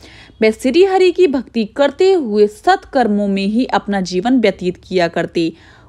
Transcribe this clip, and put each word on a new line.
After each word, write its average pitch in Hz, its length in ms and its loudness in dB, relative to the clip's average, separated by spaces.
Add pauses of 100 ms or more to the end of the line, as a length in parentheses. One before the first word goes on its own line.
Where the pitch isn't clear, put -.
(400)
वे 220 120 2
श्री 262 320 2
हरि 381 260 2
की 359 160 2
भक्ति 254 380 -4
करते 285 480 0
हुए 214 340 2
सत्कर्मों 214 800 -2
में 196 180 -2
ही 226 180 0
अपना 202 360 -4
जीवन 185 400 0
व्यतीत 185 480 -2
किया 175 200 0
करते। 165 440 -4 (360)